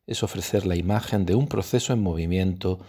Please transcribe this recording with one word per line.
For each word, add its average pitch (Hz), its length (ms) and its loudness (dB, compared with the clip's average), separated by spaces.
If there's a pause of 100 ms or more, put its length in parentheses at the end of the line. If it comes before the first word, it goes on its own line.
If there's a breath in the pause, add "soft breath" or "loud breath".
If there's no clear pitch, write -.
es - 160 -4
ofrecer 98 420 -2
la 90 100 2
imagen 95 520 0
de 90 80 4
un 139 120 2
proceso 120 460 0
en 113 80 2
movimiento 92 880 0